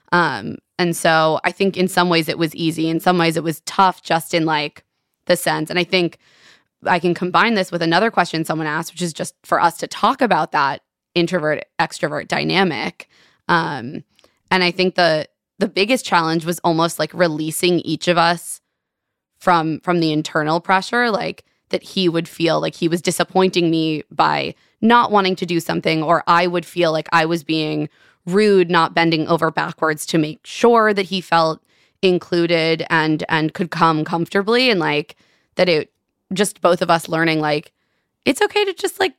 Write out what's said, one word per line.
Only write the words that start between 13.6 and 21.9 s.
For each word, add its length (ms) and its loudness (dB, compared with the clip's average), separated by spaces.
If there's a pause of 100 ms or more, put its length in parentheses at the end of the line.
and 140 2
I 80 2
think 240 0
the, 320 2 (320)
the 80 0
biggest 360 0
challenge 400 0
was 200 -4
almost, 340 0
like, 160 -4
releasing 680 0
each 260 -6
of 100 2
us 440 -2 (760)
from, 440 0
from 180 0
the 120 0
internal 480 -2
pressure, 520 0
like, 340 -6 (240)
that 120 -4
he 260 -2